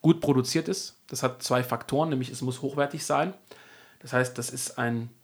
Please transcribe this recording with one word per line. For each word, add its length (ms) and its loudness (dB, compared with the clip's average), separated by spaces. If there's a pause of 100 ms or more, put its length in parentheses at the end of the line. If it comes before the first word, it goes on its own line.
gut 200 6
produziert 460 2
ist. 300 -6 (100)
Das 160 -6
hat 180 -2
zwei 220 2
Faktoren, 460 0
nämlich 200 -2
es 120 -10
muss 200 -4
hochwertig 440 -2
sein. 280 0 (680)
Das 140 -10
heißt, 240 2
das 120 -4
ist 280 -8
ein 320 0 (140)